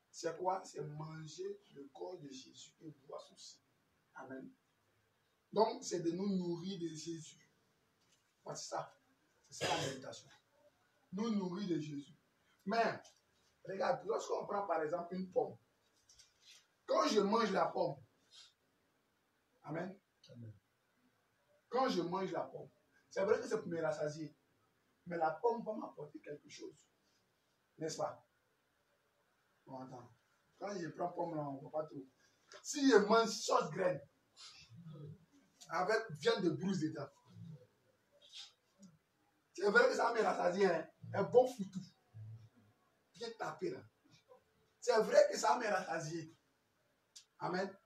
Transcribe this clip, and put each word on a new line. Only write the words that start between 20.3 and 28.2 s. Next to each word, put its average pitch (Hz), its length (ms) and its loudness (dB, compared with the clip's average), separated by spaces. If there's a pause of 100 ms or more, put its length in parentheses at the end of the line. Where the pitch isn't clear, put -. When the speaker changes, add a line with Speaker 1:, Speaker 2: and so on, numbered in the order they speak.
Speaker 2:
Amen. 117 220 -14 (1160)
Speaker 1:
Quand 254 200 2
je 185 120 2
mange 175 300 -2
la - 100 -2
pomme, - 280 -10 (400)
c'est - 140 0
vrai 214 160 4
que - 80 -6
c'est - 120 0
pour - 80 -8
me 165 140 -2
rassasier, 151 540 -4 (680)
mais 170 120 -6
la 160 140 4
pomme 226 320 0
va 214 100 -4
m'apporter - 460 -10
quelque 147 300 -14
chose. - 380 -16 (880)
N'est-ce 151 200 -6
pas ? - 280 -6 (1400)